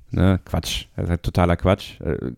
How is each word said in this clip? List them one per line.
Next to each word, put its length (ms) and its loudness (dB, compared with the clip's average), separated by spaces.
ne, 340 2
Quatsch, 420 -4
das 80 -4
ist 60 -2
halt 120 -2
totaler 340 2
Quatsch.“ 440 0
Äh, 380 -4